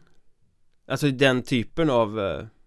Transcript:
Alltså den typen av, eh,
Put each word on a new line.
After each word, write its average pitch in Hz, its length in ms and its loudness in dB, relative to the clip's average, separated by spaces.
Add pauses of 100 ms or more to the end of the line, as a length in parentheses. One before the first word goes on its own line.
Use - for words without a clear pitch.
(880)
Alltså 135 180 -2
den 131 360 2
typen 139 480 -2
av, 110 300 0
eh, 90 240 -2 (220)